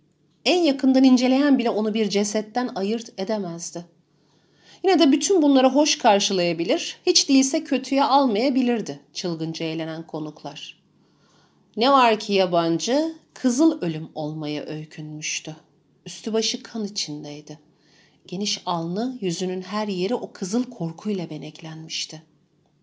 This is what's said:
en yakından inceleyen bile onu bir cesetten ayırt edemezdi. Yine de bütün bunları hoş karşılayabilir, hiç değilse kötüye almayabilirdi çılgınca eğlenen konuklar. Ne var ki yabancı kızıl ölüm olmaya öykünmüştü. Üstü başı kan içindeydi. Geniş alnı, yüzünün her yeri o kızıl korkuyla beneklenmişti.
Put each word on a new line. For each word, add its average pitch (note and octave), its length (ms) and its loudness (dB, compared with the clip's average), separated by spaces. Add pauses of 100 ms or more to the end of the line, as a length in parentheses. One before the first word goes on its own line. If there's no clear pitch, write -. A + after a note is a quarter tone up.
(440)
en F4 180 4
yakından C4+ 420 4
inceleyen C4 540 6
bile A3+ 120 0
onu G#3+ 240 -2
bir A3 140 0
cesetten G#3+ 680 -2
ayırt G#3 460 -6
edemezdi. F3 640 -6 (1000)
Yine F#4 140 6
de D4 140 6
bütün E4+ 300 2
bunları C4+ 260 6
hoş D4 300 2
karşılayabilir, G3 1000 0 (100)
hiç F4+ 220 4
değilse C4+ 360 4
kötüye C4 400 0
almayabilirdi A#3+ 960 0 (120)
çılgınca D#3+ 540 -6
eğlenen D#3+ 400 -8
konuklar. D3+ 760 -12 (920)
Ne A#3+ 160 4
var A#3+ 260 6
ki G#3+ 140 -4
yabancı F#3 800 2 (200)
kızıl C4 460 2
ölüm D#3+ 340 -6
olmaya D3+ 500 -6
öykünmüştü. D#3 920 -10 (500)
Üstü - 260 -10
başı A3 300 -2
kan A3 220 -8
içindeydi. D3+ 720 -10 (680)
Geniş G3+ 400 -6
alnı, F#3 540 -4
yüzünün F#3 420 -4
her G#3 260 -6
yeri F3+ 260 -2
o D3 180 -8
kızıl G#3 320 -4
korkuyla E3+ 640 -6
beneklenmişti. D#3+ 920 -12 (600)